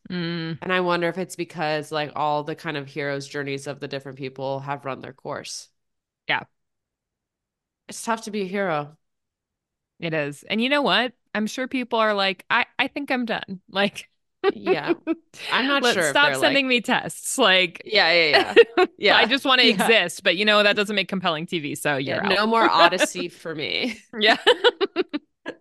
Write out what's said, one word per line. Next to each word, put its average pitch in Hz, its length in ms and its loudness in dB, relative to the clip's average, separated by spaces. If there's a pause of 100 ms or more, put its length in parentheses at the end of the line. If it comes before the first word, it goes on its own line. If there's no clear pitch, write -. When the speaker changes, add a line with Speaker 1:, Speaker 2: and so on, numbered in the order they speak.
(120)
Speaker 1:
Mm. 170 500 -6
Speaker 2:
And 185 100 -6
I 185 100 0
wonder 175 280 0
if 165 80 -6
it's 180 180 -8
because, 156 560 -6
like, 151 240 -4
all 147 280 -2
the 156 120 -8
kind 156 220 -8
of 139 100 -10
hero's 139 400 -6
journeys 139 380 -8
of 139 140 -10
the 143 80 -10
different 139 320 -12
people 135 400 -6
have 139 260 -8
run 131 160 -8
their 135 120 -14
course. - 560 -12 (580)
Speaker 1:
Yeah. 143 160 -2 (1400)
Speaker 2:
It's - 160 -14
tough 226 220 -4
to 208 60 -12
be 202 120 -4
a - 20 -6
hero. 175 500 -4 (1040)
Speaker 1:
It 160 140 -6
is. 147 300 -4
And 214 180 -2
you 254 80 0
know 285 140 0
what? 226 300 0 (200)
I'm 214 140 -2
sure 254 200 -6
people 247 300 -4
are 214 160 2
like, 190 380 -2
"I, 233 160 2 (100)
I 269 100 0
think 285 220 -8
I'm 247 160 -2
done." 190 400 -6
<laughs> - 60 -20
Like, 196 360 -2 (460)
Speaker 2:
Yeah. 311 400 -2 (580)
I'm 233 160 2
not 277 160 0
Speaker 1:
"Let, 240 120 4
Speaker 2:
sure 180 80 2
if 147 60 2
Speaker 1:
stop 285 180 4
Speaker 2:
they're, 277 80 0
Speaker 1:
sending 269 300 2
Speaker 2:
like 262 40 -2
Speaker 1:
me 240 120 2
tests." - 560 -4
Like, 185 480 4
Speaker 2:
Yeah, 196 280 4
yeah, 311 400 4 (240)
yeah. 370 140 4
Speaker 1:
<laughs> - 60 -20
Speaker 2:
Yeah. 202 200 6
Speaker 1:
"I 233 80 4
just 254 180 0
wanna 254 200 4
Speaker 2:
Yeah. 240 100 6
Speaker 1:
exist," 202 500 2
but, 180 140 2
you 208 80 0
know, 208 180 4
that 202 120 4
doesn't 208 200 -2
make 190 140 -2
compelling 175 360 -2
T 175 140 -4
V, 143 160 -6
so 147 220 -2
Speaker 2:
Yeah, 143 180 -4
Speaker 1:
you're - 80 -2
Speaker 2:
no 196 200 2
Speaker 1:
out. 220 60 0
Speaker 2:
more 226 140 4
Speaker 1:
<laughs> 226 60 4
Speaker 2:
Odyssey 175 580 2
for 165 280 -12
me. 139 440 -4 (180)
Speaker 1:
Yeah. 214 280 4
<laughs> - 20 0 (1120)